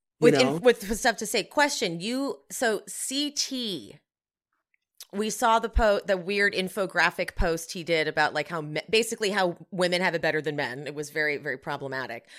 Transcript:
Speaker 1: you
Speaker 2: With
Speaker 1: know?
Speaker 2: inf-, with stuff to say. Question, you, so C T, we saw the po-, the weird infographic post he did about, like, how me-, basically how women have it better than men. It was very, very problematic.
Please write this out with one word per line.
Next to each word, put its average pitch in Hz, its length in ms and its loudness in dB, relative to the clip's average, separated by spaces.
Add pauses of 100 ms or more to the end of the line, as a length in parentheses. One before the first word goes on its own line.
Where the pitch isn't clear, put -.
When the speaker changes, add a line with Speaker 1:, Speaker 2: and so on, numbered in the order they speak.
(200)
Speaker 1:
you - 100 10
Speaker 2:
With - 20 4
Speaker 1:
know? 135 240 4
Speaker 2:
inf-, 175 60 -6
with 226 360 4
stuff 233 180 2
to 214 100 -6
say. 202 180 0
Question, 254 560 0
you, 254 400 -4 (100)
so 220 360 -2
C 285 440 -4
T, 208 680 -6 (1120)
we 208 180 -2
saw 226 280 2
the 226 100 -2
po-, 208 380 4
the 190 100 2
weird 202 380 0
infographic 180 800 0
post 165 380 -2
he 180 100 -8
did 156 240 2
about, 151 280 0
like, 151 140 -2
how 165 120 -6
me-, 151 280 -6
basically 220 420 0
how 190 260 0 (140)
women 180 320 0
have 175 120 2
it 165 80 -2
better 156 200 0
than 147 140 -4
men. 139 300 -6
It 143 80 -10
was 147 160 -8
very, 151 280 -2
very 135 200 -6
problematic. 131 720 -8 (100)